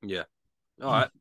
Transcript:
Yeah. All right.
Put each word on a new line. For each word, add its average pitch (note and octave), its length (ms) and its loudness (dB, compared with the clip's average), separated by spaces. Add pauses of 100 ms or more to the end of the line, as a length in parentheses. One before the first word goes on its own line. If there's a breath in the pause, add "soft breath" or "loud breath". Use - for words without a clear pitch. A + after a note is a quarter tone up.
Yeah. F#2 220 -6 (580)
All C3+ 80 -2
right. A#2+ 200 4 (100)